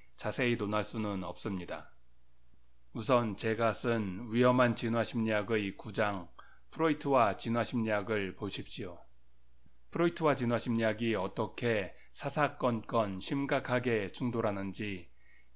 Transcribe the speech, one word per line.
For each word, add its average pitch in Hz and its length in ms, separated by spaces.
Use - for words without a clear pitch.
자세히 120 400
논할 107 280
수는 101 400
없습니다. 87 640
우선 117 440
제가 110 360
쓴 110 600
위험한 123 440
진화심리학의 110 1000
구 107 160
장 101 360
프로이트와 139 640
진화심리학을 110 1000
보십시오. 95 640
프로이트와 165 440
진화심리학이 113 800
어떻게 104 800
사사건건 117 1080
심각하게 123 880
충돌하는지 104 1000